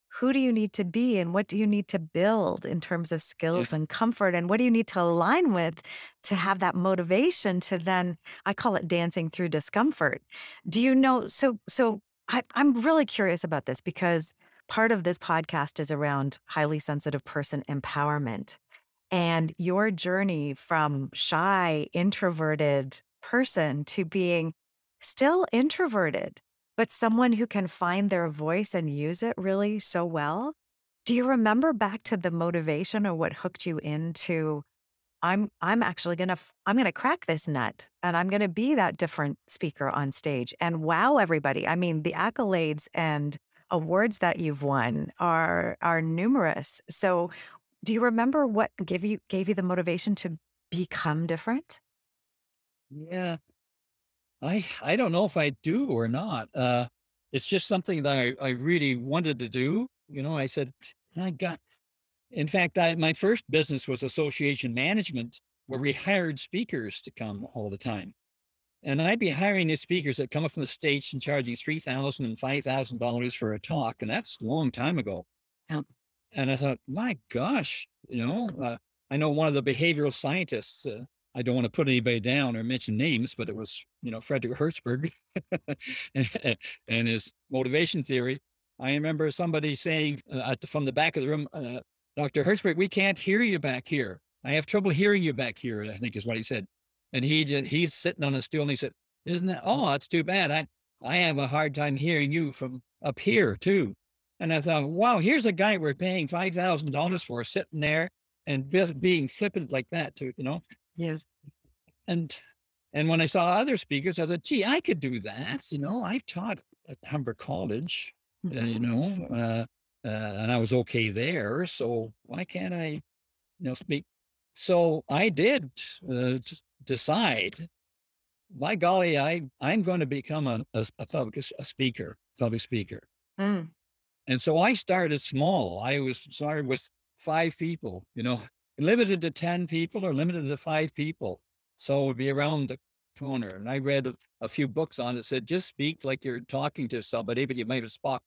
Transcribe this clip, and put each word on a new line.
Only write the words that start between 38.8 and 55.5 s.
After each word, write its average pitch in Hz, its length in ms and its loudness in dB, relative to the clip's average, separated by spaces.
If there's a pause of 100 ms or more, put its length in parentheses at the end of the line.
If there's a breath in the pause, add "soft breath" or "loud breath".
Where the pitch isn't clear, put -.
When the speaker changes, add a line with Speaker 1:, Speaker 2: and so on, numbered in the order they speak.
Speaker 1:
different 156 500 -2
speaker - 420 -4
on 139 220 0
stage 131 480 -4
and 170 240 0
wow 190 340 4
everybody"? 156 500 2
I 165 80 2
mean, 170 280 0
the 165 100 0
accolades 175 800 0
and 147 440 0 (340 soft breath)
awards 180 480 2
that 170 200 2
you've 147 240 -2
won 135 560 2
are, 170 600 2
are 165 200 2
numerous. 170 880 0
So 175 420 0 (520 loud breath)
do 220 100 0
you 220 80 2
remember 247 460 4
what 220 240 2 (120)
give 180 220 -4
you, 214 140 -2 (100)
gave 190 200 0
you 208 60 2
the 185 80 -2
motivation 180 520 0
to 170 240 -6 (320)
become 165 560 -2
different? 226 520 -4 (1120)
Speaker 2:
Yeah. 165 480 -6 (1040)
I, 175 240 -2 (160)
I 147 140 0
don't 226 160 2
know 180 140 2
if 185 120 -2
I 147 140 2 (120)